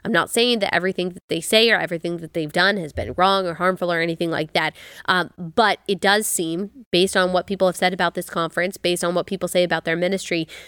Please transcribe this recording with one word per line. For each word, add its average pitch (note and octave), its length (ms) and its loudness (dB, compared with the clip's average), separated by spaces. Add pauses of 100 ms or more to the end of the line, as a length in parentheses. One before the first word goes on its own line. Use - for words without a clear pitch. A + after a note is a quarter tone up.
I'm A3+ 80 -2
not F3 180 2
saying A#3 300 2
that G3 120 0
everything F3+ 380 0
that F3+ 180 -18
they E3 120 -2
say A3 320 4
or F#3 80 2
everything E3+ 380 -4
that E3 160 -14
they've D#3 180 -4
done F#3+ 240 2
has D#3+ 160 -8
been A2+ 240 -8
wrong F#3+ 320 2
or E3 60 -6
harmful F3+ 380 0
or E3 80 0
anything E3+ 300 -2
like D#3 220 -4
that. D#3 240 0 (300)
Um, F3+ 300 0
but F3+ 520 2
it G3 120 -2
does G#3 280 2
seem, F3 420 -4 (220)
based F#3 240 4
on F#3 160 2
what F3+ 160 0
people F#3+ 180 0
have F3 100 0
said F#3 160 2
about F3 220 -2
this F3+ 160 -8
conference, E3+ 460 -2
based F3 260 -2
on F3+ 140 0
what E3+ 100 -2
people F#3 220 -4
say F3+ 160 2
about E3+ 200 -2
their E3 120 0
ministry, F3 500 -2 (220)